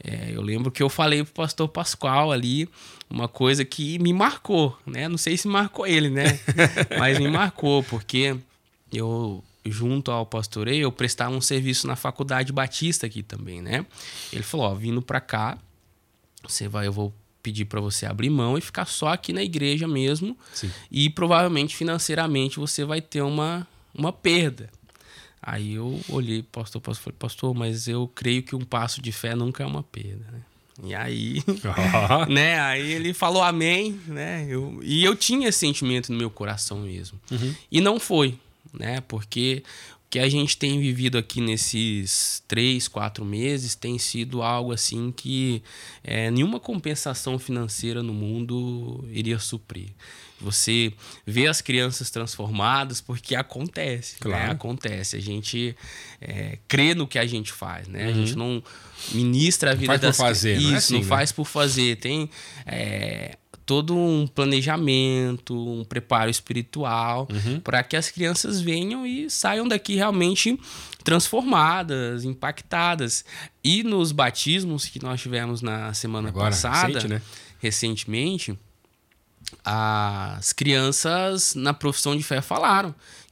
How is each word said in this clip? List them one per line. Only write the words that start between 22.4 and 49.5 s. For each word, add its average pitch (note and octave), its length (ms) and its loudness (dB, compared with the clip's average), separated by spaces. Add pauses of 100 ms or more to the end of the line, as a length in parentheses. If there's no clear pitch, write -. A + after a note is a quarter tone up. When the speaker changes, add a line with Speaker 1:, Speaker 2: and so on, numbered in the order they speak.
Speaker 1:
você D3 240 -2
vai D#3 160 -2
ter D#3 220 -4
uma, D3+ 440 -2 (260)
uma D#3+ 200 -2
perda." D3+ 580 2 (720)
Aí G#2+ 320 -4
eu A#2+ 240 -6 (120)
olhei A2+ 320 -2
pro - 200 -12
pastor, A2+ 200 -10
pastor, A2 220 -8
falei, - 140 -12
"Pastor, - 360 -4
mas A#2 340 -2
eu A#2+ 260 -2
creio B2+ 280 0
que B2+ 120 -8
um B2+ 60 -4
passo A#2+ 400 -2
de A#2+ 100 -6
fé A#2 240 -4
nunca A#2+ 280 -2
é C3+ 40 -4
uma C#3+ 160 -4
perda, G#2 480 -12
né?" A#2+ 100 -14 (440)
E F#2+ 100 -8
aí, A#2 480 -4 (100)
Speaker 2:
<laughs> G3 120 -6
Ah. G#2+ 640 4
Speaker 1:
né? D3+ 320 6
Aí C#3+ 320 0
ele E3 220 -2
falou F#3 280 4
amém, F3 640 2
né? D#3 420 -6
Eu, C3 340 -4
e D3+ 220 2
eu G3+ 120 6
tinha B3 320 2
esse G3+ 100 2
sentimento B2+ 540 0
no A#2 60 -2
meu A#2 120 0
coração G#2 500 -6
mesmo. F#2+ 380 -10 (120)
Speaker 2:
Uhum. B2+ 240 -2 (180)
Speaker 1:
E D#3 80 4
não G3+ 180 4
foi, C#3+ 400 2 (340)
né? A#2 300 -6
Porque A#2+ 600 -4 (440)
o - 40 -20
que - 80 -2
a C3 100 4
gente C#3+ 300 2
tem C#3+ 200 2
vivido B2+ 380 2
aqui A#2 240 -2
nesses A2 1080 0
três, B2 400 0
quatro G#2 380 -6
meses A#2+ 500 -2
tem A#2+ 240 -6
sido A#2+ 440 -4
algo A#2+ 300 0
assim A#2 380 -2
que, C3 520 -2 (420)
é, A2 260 -2
nenhuma E3+ 300 2
compensação D3 800 -4
financeira A#2+ 640 -4
no A#2 100 -4
mundo A#2+ 1000 -4
iria A2+ 280 -2
suprir. G#2+ 500 -8 (540)